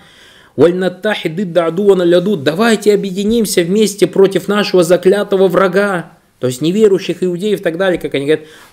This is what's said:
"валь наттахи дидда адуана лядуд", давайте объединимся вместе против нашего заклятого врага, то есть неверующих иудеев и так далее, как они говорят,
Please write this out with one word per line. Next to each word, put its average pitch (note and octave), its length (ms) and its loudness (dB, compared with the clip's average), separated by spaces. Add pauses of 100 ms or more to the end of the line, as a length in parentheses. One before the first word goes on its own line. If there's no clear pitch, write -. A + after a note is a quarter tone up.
(580)
"валь F3 200 4
наттахи F#3 520 -4
дидда E3 380 -2
адуана F#3 380 2
лядуд", F3 400 0
давайте G#3 500 2
объединимся G3 680 -2
вместе G3 440 0
против F#3+ 400 0
нашего G3 380 0
заклятого F#3+ 640 2
врага, F#3 640 0 (260)
то B2 80 -2
есть B2+ 140 -6
неверующих F#3 640 0
иудеев F3+ 340 -2
и - 40 -14
так E3 140 -4
далее, F#3 220 0
как D3 160 -8
они C#3 120 -4
говорят, D3+ 200 0 (260)